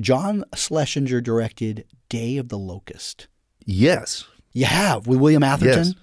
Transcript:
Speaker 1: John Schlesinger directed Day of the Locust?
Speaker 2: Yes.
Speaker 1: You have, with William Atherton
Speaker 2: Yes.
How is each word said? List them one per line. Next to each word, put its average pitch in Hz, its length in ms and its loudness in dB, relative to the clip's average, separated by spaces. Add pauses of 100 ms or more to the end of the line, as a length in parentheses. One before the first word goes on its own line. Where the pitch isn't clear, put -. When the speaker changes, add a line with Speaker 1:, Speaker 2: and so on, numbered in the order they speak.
Speaker 1:
John 175 440 0 (100)
Schlesinger 139 640 -2
directed 113 640 -4 (240)
Day 117 300 -4
of 127 100 -8
the 107 100 -8
Locust? - 680 -12 (380)
Speaker 2:
Yes. 113 580 0 (300)
Speaker 1:
You 127 100 0
have, 139 420 0
with 127 140 4
William 151 220 6
Atherton 135 420 4
Speaker 2:
Yes. 185 180 -2